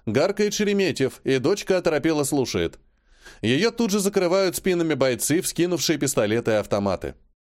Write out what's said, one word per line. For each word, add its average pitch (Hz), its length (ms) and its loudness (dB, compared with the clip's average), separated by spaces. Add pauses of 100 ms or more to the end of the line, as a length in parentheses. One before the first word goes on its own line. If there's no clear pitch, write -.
гаркает 196 480 2
Шереметьев, 190 680 0
и 135 140 2
дочка 185 380 0
оторопело 156 480 0
слушает. 117 540 -2 (640)
Её 143 280 2
тут 226 200 -2
же 208 80 0
закрывают 190 580 0
спинами 170 380 0
бойцы, 135 480 0
вскинувшие 165 560 -2
пистолеты 117 540 0
и - 20 4
автоматы. 98 600 -2 (260)